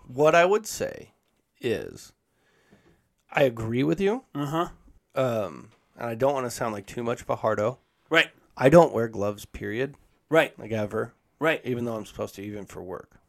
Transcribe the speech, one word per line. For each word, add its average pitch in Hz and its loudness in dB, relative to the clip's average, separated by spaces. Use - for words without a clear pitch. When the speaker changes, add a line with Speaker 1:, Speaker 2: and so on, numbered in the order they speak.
Speaker 1:
What 147 4
I 170 8
would 208 0
say - -8
is, 78 -6
I 156 2
agree 117 0
with 165 0
you. 208 -2
Speaker 2:
Uh-huh. 147 -2
Speaker 1:
Um, 107 -4
and 120 -8
I 117 -6
don't 131 2
wanna 127 -4
sound 120 -4
like 101 -10
too - -10
much 117 -4
of - -20
a 123 -2
hardo. 110 0
Speaker 2:
Right. 160 4
Speaker 1:
I 131 6
don't 160 8
wear 113 0
gloves, 101 -4
period. 120 -8
Speaker 2:
Right. 151 2
Speaker 1:
Like, 110 -12
ever. 110 -4
Speaker 2:
Right. 156 0
Speaker 1:
Even 120 -4
though 113 -6
I'm 107 -10
supposed - -10
to, 98 -12
even 104 -10
for 87 -16
work. 90 -14